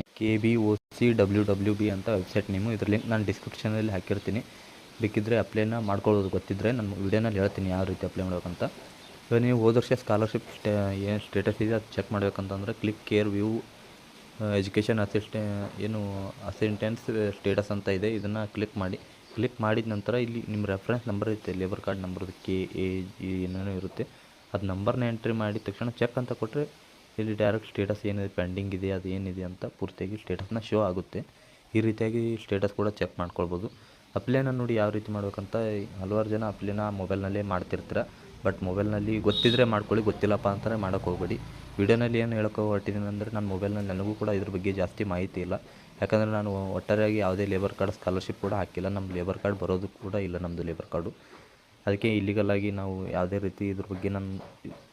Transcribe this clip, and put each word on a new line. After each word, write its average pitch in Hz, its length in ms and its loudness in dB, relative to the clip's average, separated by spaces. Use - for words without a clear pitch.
ಕೆ 110 220 2
ಬಿ 113 180 4
ಒ 107 200 4
ಸಿ - 380 2
ಡಬ್ಲ್ಯೂ 104 300 6
ಡಬ್ಲ್ಯೂ 101 300 2
ಬಿ 104 160 2
ಅಂತ 98 200 -2
ವೆಬ್ಸೈಟ್ 101 420 0
ನೇಮು. 101 200 0
ಇದ್ರ 104 180 -2
ಲಿಂಕ್ 110 180 2
ನಾನು 110 180 2
ಡಿಸ್ಕ್ರಿಪ್ಷನಲ್ಲಿ 107 680 -2
ಹಾಕಿರ್ತೀನಿ, 101 520 -2
ಬೇಕಿದ್ರೆ 110 360 2
ಅಪ್ಲೈನ 110 400 2
ಮಾಡ್ಕೊಳ್ಳೋದು 101 520 4
ಗೊತ್ತಿದ್ರೆ 98 420 0
ನಾನು 107 200 -2
ವಿಡಿಯೋನಲ್ಲಿ 101 480 2
ಹೇಳ್ತೀನಿ 98 300 2
ಯಾವ 92 140 2
ರೀತಿ 95 220 -2
ಅಪ್ಲೈ 92 180 -4
ಮಾಡ್ಬೇಕಂತ. 90 400 -2
ಇವಾಗ 117 100 6
ನೀವು 123 180 4
ಹೋದ 113 180 6
ವರ್ಷ 120 160 4
ಸ್ಕಾಲರ್‌ಶಿಪ್ 110 500 2
ಸ್ಟೇ-, 101 360 2
ಏನ್ 101 240 0
ಸ್ಟೇಟಸ್ 101 420 0
ಇದೆ 110 120 2
ಅದು 110 220 -2
ಚೆಕ್ - 160 -2
ಮಾಡ್ಬೇಕಂತಂದ್ರೆ, 98 600 -2
ಕ್ಲಿಕ್ 104 320 -2
ಕೇರ್ 104 240 4
ವ್ಯೂ, 107 320 0
ಆ, 104 140 2
ಎಜುಕೇಷನ್ 104 440 2
ಅಸಿಸ್ಟೆ-, 101 840 -2
ಏನು 101 460 -4
ಅಸಿಸ್ಟೆನ್ಸ್ 107 1000 -2
ಸ್ಟೇಟಸ್ 101 400 0
ಅಂತ 101 160 -2
ಇದೆ, 101 280 2
ಇದನ್ನು 104 380 -4
ಕ್ಲಿಕ್ 104 240 -2
ಮಾಡಿ. 95 220 -2
ಕ್ಲಿಕ್ 113 260 0
ಮಾಡಿದ 110 260 4
ನಂತರ 107 260 -2
ಇಲ್ಲಿ 117 360 -2
ನಿಮ್ಮ 104 160 0
ರೆಫರೆನ್ಸ್ 113 420 0
ನಂಬರ್ 104 220 0
ಇರುತ್ತೆ, 107 240 -2
ಲೇಬರ್ 92 280 -2
ಕಾರ್ಡ್ 98 200 -2
ನಂಬರ್ದು 92 300 -6
ಕೆ 95 180 0
ಎ 92 380 -2
ಜಿ 95 420 -4
ಏನೇನೋ 95 280 -4
ಇರುತ್ತೆ, 95 360 -4
ಅದು 98 120 -2
ನಂಬರ್ನ 101 380 0
ಎಂಟ್ರಿ 113 300 0
ಮಾಡಿದ 107 320 0
ತಕ್ಷಣ 117 240 -4
ಚೆಕ್ - 280 0
ಅಂತ 123 140 -2
ಕೊಟ್ಟರೆ, 147 520 -4
ಇಲ್ಲಿ 110 160 0
ಡೈರೆಕ್ಟ್ 107 340 2
ಸ್ಟೇಟಸ್ 104 360 -2
ಏನಿದೆ, 101 220 0
ಪೆಂಡಿಂಗ್ 95 480 -2
ಇದೆ, 98 160 -2
ಅದು 95 180 -2
ಏನಿದೆ 95 340 -4
ಅಂತ 92 220 -8
ಪೂರ್ತಿಯಾಗಿ 101 520 -6
ಸ್ಟೇಟಸ್ನ 95 420 -4
ಶೋ 107 220 2
ಆಗುತ್ತೆ. 92 440 -2
ಈ 110 60 8
ರೀತಿಯಾಗಿ 113 560 0
ಸ್ಟೇಟಸ್ 101 360 0
ಕೂಡ 104 140 0
ಚೆಕ್ 92 320 -2
ಮಾಡ್ಕೊಳ್ಬೋದು. 87 520 -2
ಅಪ್ಲೈನ 131 340 2
ನೋಡಿ 123 260 0
ಯಾವ 107 140 4
ರೀತಿ 107 220 -4
ಮಾಡ್ಬೇಕಂತ. 101 440 -4
ಹಲವಾರು 107 280 0
ಜನ 107 140 0
ಅಪ್ಲೈನ 101 460 -2
ಮೊಬೈಲ್ನಲ್ಲೇ 98 520 -2
ಮಾಡ್ತಿರ್ತೀರ, 90 560 -2
but 95 200 0
ಮೊಬೈಲ್ನಲ್ಲಿ 104 540 0
ಗೊತ್ತಿದ್ರೆ 104 440 4
ಮಾಡ್ಕೊಳ್ಳಿ, 107 420 2
ಗೊತ್ತಿಲ್ಲಪ್ಪ 101 440 2
ಅಂತಾರೆ 107 260 0
ಮಾಡೋಕ್ಕೆ 95 340 0
ಹೋಗ್ಬೇಡಿ. 90 300 -2
ವಿಡಿಯೋನಲ್ಲಿ 117 400 4
ಏನು 113 160 0
ಹೇಳೋಕೆ 107 260 0
ಹೊರಟಿದ್ದೀನಿ 104 440 0
ಅಂದರೆ, 104 280 -4
ನನ್ನ 104 140 -2
ಮೊಬೈಲ್ನಲ್ಲಿ 101 420 -2
ನನಗೂ 95 240 -2
ಕೂಡ 107 160 -2
ಇದ್ರ 98 200 0
ಬಗ್ಗೆ 98 220 0
ಜಾಸ್ತಿ 95 320 -2
ಮಾಹಿತಿ 92 380 -2
ಇಲ್ಲ, 90 120 -2
ಯಾಕಂದರೆ 107 300 2
ನಾನು 98 420 -2
ಒಟ್ಟಾರೆಯಾಗಿ 107 440 2
ಯಾವುದೇ 98 280 2
ಲೇಬರ್ 98 280 0
ಕಾರ್ಡ್ 95 200 0
ಸ್ಕಾಲರ್‌ಶಿಪ್ - 480 -2
ಕೂಡ 101 120 0
ಹಾಕಿಲ್ಲ, 92 340 -2
ನಮ್ಮ 95 280 -4
ಲೇಬರ್ 92 220 -2
ಕಾರ್ಡ್ 98 220 0
ಬರೋದು 92 280 0
ಕೂಡ 98 280 -8
ಇಲ್ಲ, 92 220 -2
ನಮ್ಮದು 85 260 -4
ಲೇಬರ್ 82 220 -6
ಕಾರ್ಡು. 85 280 -4
ಅದಕ್ಕೆ 104 300 2
ಇಲ್ಲಿಗಲ್ 101 340 2
ಆಗಿ 101 200 2
ನಾವು 95 380 -4
ಯಾವುದೇ 90 280 0
ರೀತಿ 98 320 -2
ಇದ್ರ 95 200 -4
ಬಗ್ಗೆ 98 200 -4
ನಾನು 98 340 -4